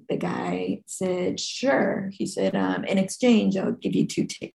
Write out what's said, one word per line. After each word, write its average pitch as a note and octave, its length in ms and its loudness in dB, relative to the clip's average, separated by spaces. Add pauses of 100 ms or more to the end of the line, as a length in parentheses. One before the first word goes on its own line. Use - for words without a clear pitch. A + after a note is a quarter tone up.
the - 80 -2
guy F3+ 720 -4
said, F#3 540 -2
"Sure." G3+ 720 0
He - 120 -6
said, F#3+ 300 -2
um, F#3 300 0
"In G3 140 0
exchange, G3 580 4
I'll F#3+ 160 0
give F#3 240 -2
you - 100 4
two - 200 -2
tickets - 300 -10